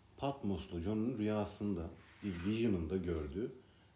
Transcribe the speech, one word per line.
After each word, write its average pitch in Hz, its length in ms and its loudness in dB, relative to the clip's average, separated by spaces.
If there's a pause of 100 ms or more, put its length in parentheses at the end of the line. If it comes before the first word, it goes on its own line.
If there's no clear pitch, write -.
(160)
Patmoslu 101 640 -2
John'un 110 380 2
rüyasında, 104 720 0 (320)
bir 87 240 -2
vision'ında 101 500 2
gördüğü 85 560 -2 (440)